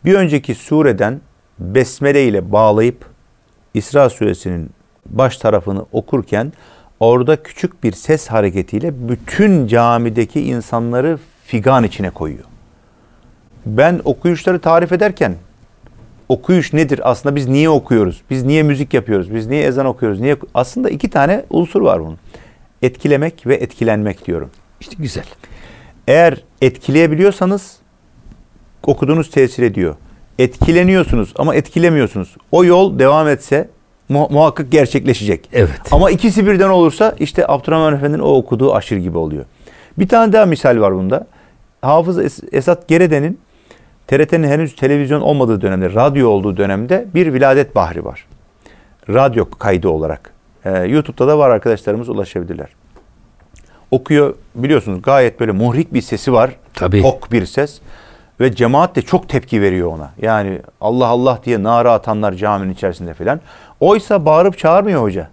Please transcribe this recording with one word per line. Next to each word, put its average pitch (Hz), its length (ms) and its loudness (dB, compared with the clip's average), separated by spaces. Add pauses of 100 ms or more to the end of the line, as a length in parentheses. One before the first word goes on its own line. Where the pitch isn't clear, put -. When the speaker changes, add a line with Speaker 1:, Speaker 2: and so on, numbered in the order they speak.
Speaker 1:
Bir 180 100 4
önceki 147 400 0
sureden 131 640 0 (380)
besmele 131 680 0
ile 98 280 -2
bağlayıp 110 520 2 (720)
İsra 131 360 2
Suresinin 90 600 -6 (360)
baş 123 300 -2
tarafını 98 560 -2
okurken 117 600 -4 (480)
orada 123 420 2
küçük - 420 -10
bir 110 80 0
ses - 360 -4
hareketiyle 110 800 -4
bütün 170 580 0
camideki 117 760 0
insanları 123 760 -4 (260)
figan 120 400 0
içine 95 260 -6
koyuyor. 78 340 -10 (1200)
Ben 143 380 0
okuyuşları 175 540 -2
tarif 170 340 2
ederken 175 420 0 (920)
okuyuş 170 440 0
nedir? 147 280 0 (100)
Aslında 143 260 -2
biz 135 120 -4
niye 147 220 2
okuyoruz? 110 600 0
Biz 131 120 -4
niye 147 200 0
müzik 143 320 -2
yapıyoruz? 104 400 -2
Biz 110 120 -6
niye 143 160 -2
ezan 135 240 -2
okuyoruz? 110 340 -4
Niye? 135 160 0 (180)
Aslında 226 360 -2
iki 165 200 -6
tane 170 400 0
unsur - 320 -2
var 92 180 2
bunun. 80 180 -12 (640)
Etkilemek 143 640 -2
ve 117 80 2
etkilenmek 104 720 -4
diyorum. 78 240 -6 (300)
Speaker 2:
İşte - 180 -20
güzel. 131 260 -10 (840)
Speaker 1:
Eğer 151 360 4 (180)
etkileyebiliyorsanız 165 1120 0 (1080)
okuduğunuz 143 480 0
tesir 123 320 0
ediyor. 95 340 -2 (420)
Etkileniyorsunuz 165 1000 2
ama 151 180 0
etkilemiyorsunuz. 147 800 0 (160)
O 175 120 4
yol 175 340 4
devam 147 300 4
etse 147 400 -2 (400)
mu-, 143 220 0
muhakkak 147 420 0
gerçekleşecek. 127 800 0
Speaker 2:
Evet. 90 280 0 (100)
Speaker 1:
Ama 165 200 4
ikisi 196 360 2
birden 196 220 4
olursa 185 500 2
işte 151 300 -2
Abdurrahman 156 460 0
Efendi'nin 143 280 -4
o 151 60 0
okuduğu 131 460 0
aşırı 107 240 -2
gibi 87 200 -4
oluyor. 76 260 -6 (540)
Bir 190 100 0
tane 226 240 4
daha 214 140 6
misal 135 340 2
var 98 140 2
bunda. 95 320 -4 (560)
Hafız 170 360 0
Es-, - 380 -6
Esat 170 320 -2
Gerede'nin 160 520 0 (640)
T 139 120 0
R 151 80 4
T'nin 160 220 0
henüz 151 280 -2
televizyon 143 440 0
olmadığı 123 400 0
dönemde, 92 340 -2
radyo 135 340 2
olduğu 98 280 0
dönemde 113 580 -2
bir 170 180 2
Viladet 135 440 2
Bahri 85 280 -2
var. - 220 -14 (840)
Radyo 117 420 0
kaydı 95 380 -2
olarak. 78 440 -6 (320)
Ee, 95 140 -4
YouTube'da 123 500 -2
da 151 100 4
var, 139 120 4
arkadaşlarımız 113 580 -2
ulaşabilirler. 90 600 -8 (1200)
Okuyor, 139 440 2 (200)
biliyorsunuz 117 480 -2
gayet 131 380 2
böyle 110 120 -2
muhrik 117 420 -2
bir 127 80 0
sesi 120 300 -4
var. 123 240 2 (180)
Speaker 2:
Tabii. 92 280 0
Speaker 1:
Tok - 300 -2
bir 104 140 0
ses. - 340 -6 (600)
Ve 123 140 0
cemaat 135 420 0
de 113 60 -2
çok - 260 -4
tepki 123 340 -2
veriyor 90 300 0
ona. 76 180 -12 (120)
Yani 104 380 -2 (200)
Allah 120 260 0
Allah 123 380 0
diye 117 180 -2
nara 117 300 2
atanlar 107 400 -2
caminin 98 400 -4
içerisinde 87 420 -8
filan. 117 260 -4 (400)
Oysa 196 460 2
bağırıp 175 320 2
çağırmıyor 175 440 2
hoca. 92 300 -4